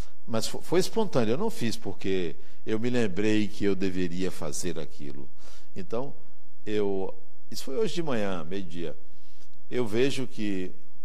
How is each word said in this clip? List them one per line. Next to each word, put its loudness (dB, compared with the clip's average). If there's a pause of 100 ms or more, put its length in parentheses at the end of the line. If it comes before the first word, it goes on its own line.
(280)
mas 0
fo-, -2
foi 0
espontâneo. 0
Eu 0
não 0
fiz 0
porque 0 (300)
eu 0
me 0
lembrei 2
que 0
eu 2
deveria 0
fazer 0
aquilo. 0 (440)
Então, 0 (520)
eu, 0 (360)
isso 0
foi 0
hoje 0
de 0
manhã, 0
meio-dia. 0 (720)
Eu 0
vejo 0
que 0 (320)